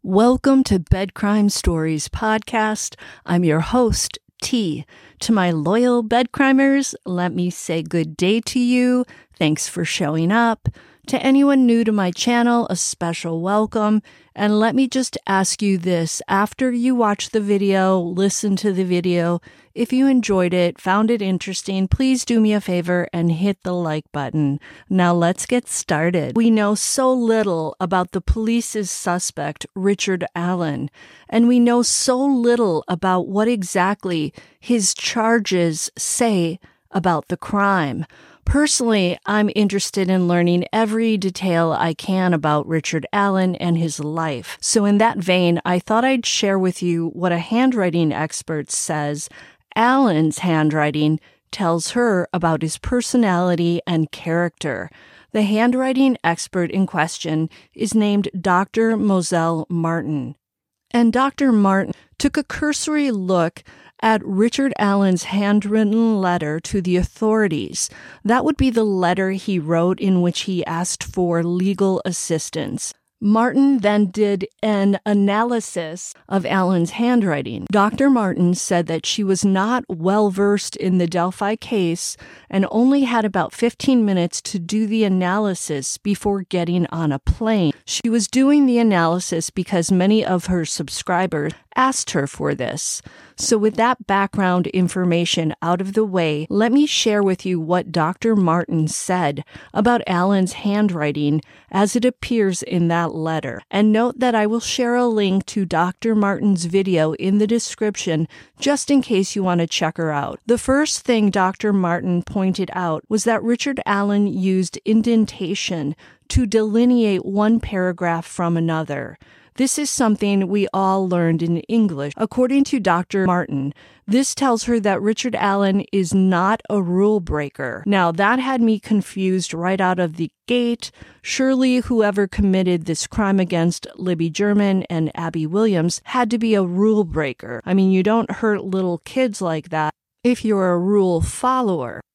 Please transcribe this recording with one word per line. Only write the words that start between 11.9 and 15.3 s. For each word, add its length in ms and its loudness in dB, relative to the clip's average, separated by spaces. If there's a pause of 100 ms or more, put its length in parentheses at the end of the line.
my 180 0
channel, 580 2
a 80 -2
special 640 -6
welcome. 640 0 (320)
And 260 2
let 140 2
me 140 2
just 280 -4 (100)
ask 360 0